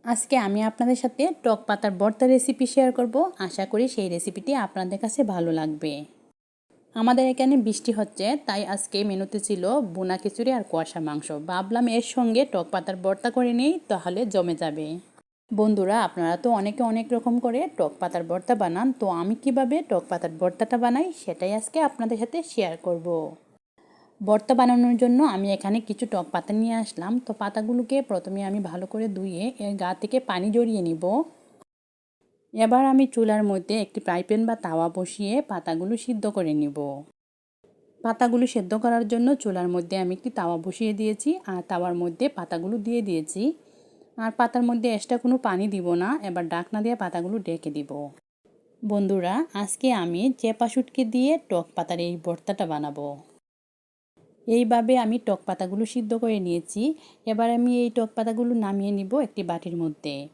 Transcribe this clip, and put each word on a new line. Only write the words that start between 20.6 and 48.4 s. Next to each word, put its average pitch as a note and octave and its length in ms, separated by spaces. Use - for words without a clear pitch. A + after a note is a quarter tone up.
বানাই B3+ 220
সেটাই F#3 360
আজকে A3 200
আপনাদের A3+ 340
সাথে A#3+ 160
শেয়ার F3 220
করব। E3+ 200
ভর্তা G#3+ 380
বানানোর B3 440
জন্য B3 160
আমি G3 220
এখানে G3 220
কিছু G#3+ 240
টক F3+ 220
পাতা F3+ 260
নিয়ে A3+ 140
আসলাম। G#3+ 380
তো - 40
পাতাগুলোকে A3 560
প্রথমে F#3+ 380
আমি G3+ 120
ভালো F3+ 220
করে A3 140
ধুয়ে F#3+ 260
এর G3+ 100
গা F3+ 80
থেকে G#3+ 140
পানি F#3 240
ঝরিয়ে A#3 340
নিব। E3 160
এবার A3+ 280
আমি C4 120
চুলার G#3+ 360
মধ্যে G3 240
একটি - 160
ফ্রাই F3+ 280
প্যান G#3+ 200
বা A#3 60
তাওয়া E3 200
বসিয়ে G3 360
পাতাগুলো F3 440
সিদ্ধ A3 200
করে E3 180
নিব। D3 240
পাতাগুলো A#3+ 440
সেদ্ধ F#3 180
করার A#3 280
জন্য A#3+ 160
চুলার F3+ 320
মধ্যে F3 280
আমি F3+ 160
একটি B3 200
তাওয়া F3 260
বসিয়ে G#3+ 360
দিয়েছি, G#3+ 300
আর F3+ 80
তাওয়ার F3+ 320
মধ্যে F3 220
পাতাগুলো F3 380
দিয়ে A#3 220
দিয়েছি। E3+ 360
আর A3+ 140
পাতার A#3+ 300
মধ্যে A#3+ 260
এক্সট্রা A3+ 300
কোনো B3+ 120
পানি F#3+ 180
দিব F3+ 120
না। G3 60
এবার F3 240
ঢাকনা F3 320
দিয়ে A#3 180
পাতাগুলো F3+ 340
ঢেকে E3 300
দিব। C#3+ 140